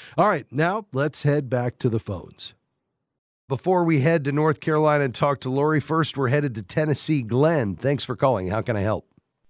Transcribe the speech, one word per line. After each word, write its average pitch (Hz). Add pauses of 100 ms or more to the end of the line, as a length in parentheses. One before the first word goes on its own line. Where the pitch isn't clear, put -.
(180)
All 180
right, 151
now 170
let's 139
head 143
back 123
to 123
the 110
phones. - (960)
Before 175
we 160
head 156
to 139
North 151
Carolina 151
and 123
talk 143
to 135
Lori, 143
first 160
we're 135
headed 143
to 110
Tennessee. 151
Glenn, 120
thanks 139
for 123
calling. 104
How 107
can 113
I 101
help? 95 (420)